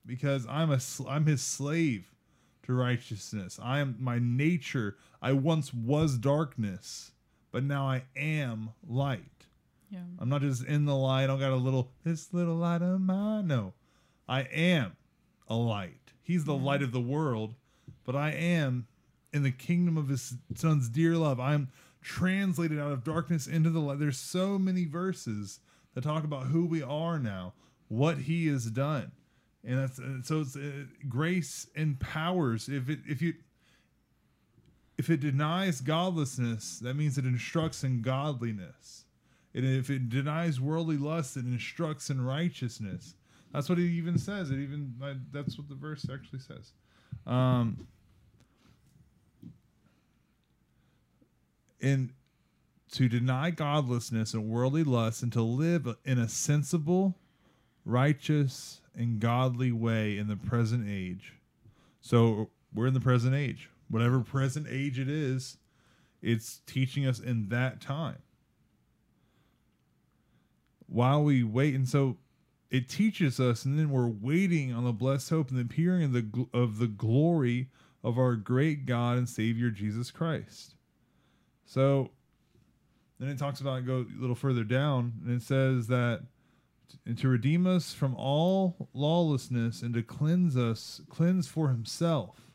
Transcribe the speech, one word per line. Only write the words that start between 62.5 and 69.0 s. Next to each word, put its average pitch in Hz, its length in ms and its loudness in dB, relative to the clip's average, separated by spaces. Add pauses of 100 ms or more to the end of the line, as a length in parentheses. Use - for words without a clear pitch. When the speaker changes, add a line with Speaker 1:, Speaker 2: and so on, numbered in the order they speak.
Speaker 1:
we're 113 140 0
in 131 80 2
the 127 60 2
present 123 340 4
age. 139 340 -4 (200)
Whatever 120 320 4
present 135 480 -2
age 135 300 -4
it 131 100 -2
is, 131 500 -2 (640)
it's - 440 0
teaching 135 400 0
us 127 140 0
in 113 300 -2
that 123 300 -2
time. 143 380 -6 (2750)